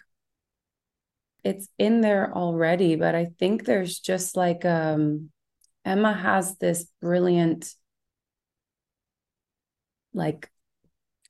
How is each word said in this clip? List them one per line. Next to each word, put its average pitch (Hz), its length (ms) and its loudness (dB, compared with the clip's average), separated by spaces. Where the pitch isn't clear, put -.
it's 196 260 -6
in 226 220 2
there 208 320 2
already, 170 640 2
but 165 180 0
I 170 120 0
think 202 280 0
there's 185 340 -2
just, 185 340 -4
like, 175 300 0
um, 156 640 0
Emma 202 300 0
has 190 420 0
this 170 300 -2
brilliant, 175 680 2
like, 156 360 -4